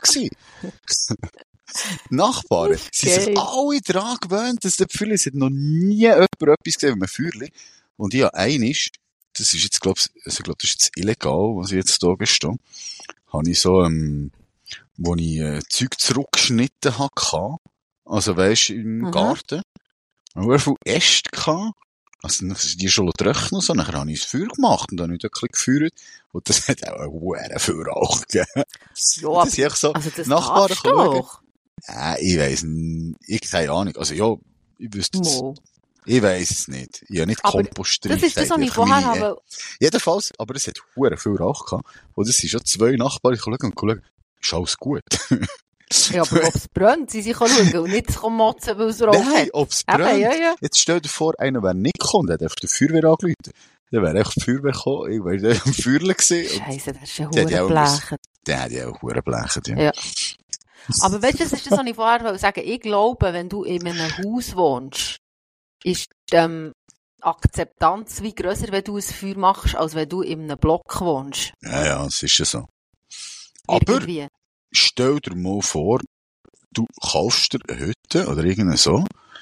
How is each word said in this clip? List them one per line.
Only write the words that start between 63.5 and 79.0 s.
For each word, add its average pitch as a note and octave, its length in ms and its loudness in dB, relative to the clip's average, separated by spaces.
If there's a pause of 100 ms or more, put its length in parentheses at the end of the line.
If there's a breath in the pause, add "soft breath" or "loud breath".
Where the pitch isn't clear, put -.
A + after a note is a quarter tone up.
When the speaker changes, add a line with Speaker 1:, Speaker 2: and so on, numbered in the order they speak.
Speaker 2:
in F3 240 -4
einem E3 300 -4
Haus G#3 400 -6
wohnst, C3+ 600 0 (720)
ist, - 240 -4 (200)
ähm, E3 420 2 (480)
Akzeptanz F3+ 1000 0
wie G#3 140 -8
grösser, G3+ 360 -4
wenn G3 120 -2
du G3+ 140 -8
ein G3+ 40 -4
Feuer G3 340 -8
machst, G3 400 2
als D#3 200 -2
wenn D#3 140 -2
du F#3 120 -4
in D#3+ 200 -6
einem D3+ 160 -8
Block - 440 0
wohnst. C#3 600 -4
Speaker 1:
Ja, - 240 -2
ja, C#2+ 200 0
es - 180 -6
ist C#2+ 140 2
ja D#2+ 80 0
so. - 220 -4 (1000 loud breath)
Aber F3+ 280 4
Speaker 2:
Irgendwie. D#3+ 340 -2 (440)
Speaker 1:
stell C3+ 480 2
dir F#2 160 -8
mal F#2 260 -2
vor, F#2+ 380 0 (720)
du A2+ 140 -2 (160)
kaufst - 520 0
dir B2+ 140 -4
eine A#1+ 120 -6
Hütte A#2 480 -2
oder D2+ 160 0
irgendwie F#2 340 2
so F#2+ 260 4 (380 loud breath)